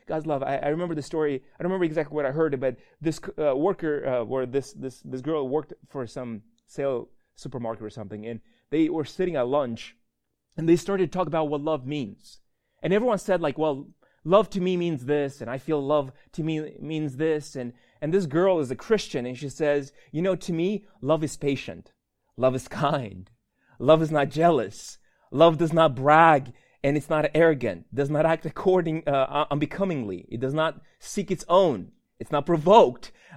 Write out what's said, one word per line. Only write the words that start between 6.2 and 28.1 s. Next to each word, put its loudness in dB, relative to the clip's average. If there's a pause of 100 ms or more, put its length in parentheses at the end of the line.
sale -4 (280)
supermarket -10
or -10
something, -12
and -10 (280)
they 2
were -4
sitting -4
at 0
lunch, -4 (600)
and -6
they 8
started 0
to -6
talk 0
about -2
what -4
love -4
means. -8 (440)
And 0
everyone 2
said, 0
like, -2
"Well, -2 (340)
love 4
to -2
me 0
means -2
this, -2
and -10
I -6
feel -2
love 0 (200)
to -8
me -4
means -6
this." -2
And, -8 (280)
and -4
this 2
girl 2
is -2
a -6
Christian, -2
and -10
she -10
says, 0 (180)
"You -2
know, 2
to -8
me, -2 (140)
love 0
is -6
patient. -6 (460)
Love 2
is -8
kind. -4 (480)
Love 6
is 0
not 0
jealous. 0 (320)
Love 6
does 0
not 4
brag, 6 (300)
and 2
it's -6
not 0
arrogant, 2
does -2
not 2